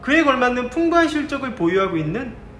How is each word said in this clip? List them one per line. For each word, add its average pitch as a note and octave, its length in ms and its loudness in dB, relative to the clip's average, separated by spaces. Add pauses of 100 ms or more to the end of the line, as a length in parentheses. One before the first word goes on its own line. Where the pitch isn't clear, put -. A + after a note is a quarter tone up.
그에 D#4 200 4
걸맞는 B3 480 2
풍부한 E4 380 2
실적을 C#4 460 -4
보유하고 F3 420 0
있는 D#3 380 -4 (260)